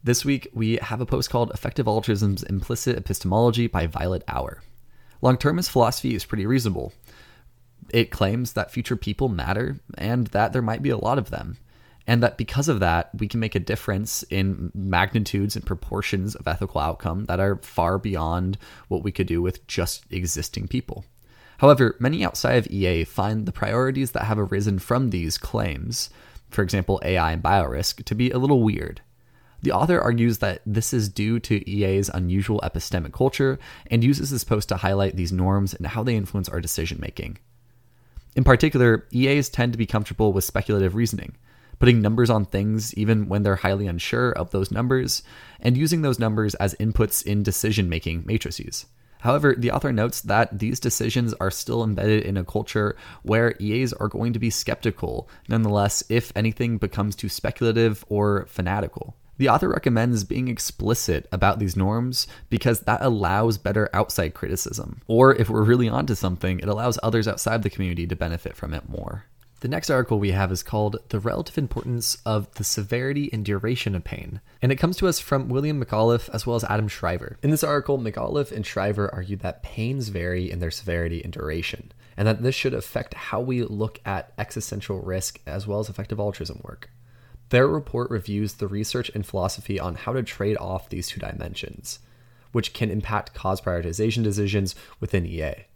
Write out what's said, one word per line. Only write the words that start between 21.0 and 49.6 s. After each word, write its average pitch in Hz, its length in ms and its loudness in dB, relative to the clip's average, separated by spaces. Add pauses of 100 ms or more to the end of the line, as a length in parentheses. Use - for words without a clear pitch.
However, 135 400 8
many 139 260 0
outside - 300 0
of 120 160 2
E 95 160 0
A 87 160 2
find 107 420 -2
the 180 60 -4
priorities 131 600 -2
that - 120 -4
have 107 160 0
arisen 98 400 0
from 123 300 2
these 85 280 -2
claims, 104 720 -4 (400)
for - 140 0
example, 95 400 0
A 92 140 2
I 80 160 2
and 82 100 -4
biorisk, 78 600 0
to - 100 -4
be 123 160 2
a 127 80 0
little 131 240 4
weird. - 380 -2 (600)
The - 120 0
author 165 260 4
argues 117 400 2
that 98 260 -2
this 107 280 -2
is 107 160 0
due 110 320 0
to - 280 -2
E 101 140 0
A's 98 260 2
unusual 98 540 0
epistemic 85 500 -4
culture 135 460 2 (320)
and 117 120 6
uses 139 280 2
this 127 140 -2
post 104 240 0
to 95 80 0
highlight 98 380 2
these 90 180 -2
norms 95 420 2
and - 100 -8
how 113 160 -4
they 120 140 0
influence 98 340 -2
our 87 120 -4
decision-making. 82 760 -6 (960)
In 131 80 4
particular, 123 720 6
E 127 140 4
A's 139 220 4
tend 120 240 2
to 113 40 -4
be 117 80 2
comfortable 107 480 2
with 98 120 2
speculative 98 500 2
reasoning, 110 400 -2 (420)
putting 120 240 8
numbers 113 280 4
on 110 160 4
things 107 500 -2
even 107 320 2
when 101 160 2
they're 98 140 4
highly 98 300 0
unsure 117 440 0
of - 200 -4
those 95 200 0
numbers, 127 520 0 (360)
and 123 160 4
using 156 280 2
those 127 160 2
numbers 107 360 2
as 98 200 0
inputs 107 500 0
in 104 180 2
decision-making 87 840 0
matrices. - 600 -6 (360)
However, 143 360 4
the 120 140 2